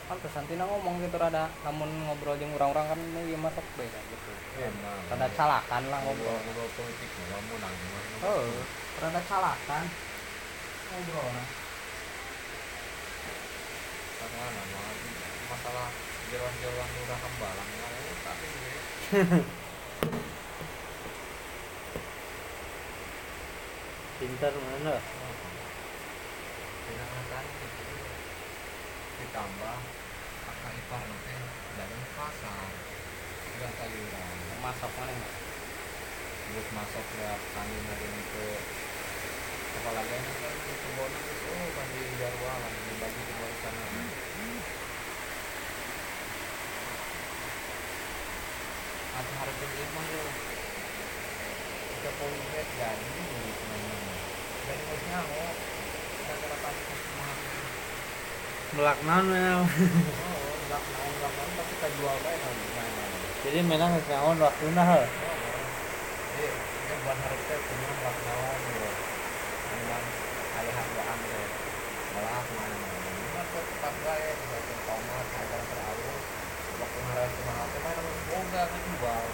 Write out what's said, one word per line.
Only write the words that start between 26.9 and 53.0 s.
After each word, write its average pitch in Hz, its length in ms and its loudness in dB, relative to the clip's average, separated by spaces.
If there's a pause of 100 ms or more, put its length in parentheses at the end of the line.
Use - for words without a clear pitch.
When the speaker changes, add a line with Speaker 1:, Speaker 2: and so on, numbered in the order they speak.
Speaker 2:
ke 127 120 -4 (120)
tani 131 240 -4
gitu. 131 260 -6 (1300)
Ditambah 110 640 -4 (680)
kakak - 340 -6
ipar 120 220 -4
nanti 107 320 -6 (420)
dagang 107 280 -4
di - 120 -6
pasar. 107 540 -4 (880)
Dagang 120 180 -4
sayuran. 101 640 -4 (260)
Speaker 1:
Masak 123 320 -2
mana, 127 220 -4
Mas? - 180 -4 (1200)
Speaker 2:
Buat 107 220 -2
masak 104 300 -2 (120)
ya 107 120 0 (260)
tani 107 200 -2 (120)
lagi 107 180 -2
itu. 104 400 -4 (1300)
Apalagi 113 400 0
enak 127 240 -2
kan - 160 -2
di - 180 -4 (140)
kebun 131 240 -2
itu, - 240 -4 (160)
oh, 175 240 0
kan 139 160 -2
di 131 120 -2 (120)
Jarwalan, 123 580 -2 (140)
dibagi 110 400 -4
ke - 160 -4
warisan. 113 320 -4 (4000)
Atau 131 200 -2
harus 135 240 0
ke 143 80 -2
imah 151 480 -2
loh. 151 160 0 (1600)
Kita 139 200 -2 (120)
politik 143 440 0 (120)
jadi 113 280 0 (120)